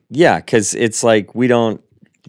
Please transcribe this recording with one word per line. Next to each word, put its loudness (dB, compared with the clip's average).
yeah, 2
'cause -2
it's -4
like 0
we -2
don't, 0